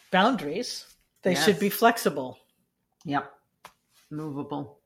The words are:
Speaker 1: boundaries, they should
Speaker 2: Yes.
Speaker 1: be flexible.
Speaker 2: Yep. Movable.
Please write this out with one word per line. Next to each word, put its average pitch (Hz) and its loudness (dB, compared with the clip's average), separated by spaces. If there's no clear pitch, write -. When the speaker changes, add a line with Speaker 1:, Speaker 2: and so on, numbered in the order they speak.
Speaker 1:
boundaries, 185 0
they 185 2
should - 4
Speaker 2:
Yes. 160 -4
Speaker 1:
be 202 2
flexible. 147 0
Speaker 2:
Yep. 143 -4
Movable. 143 -10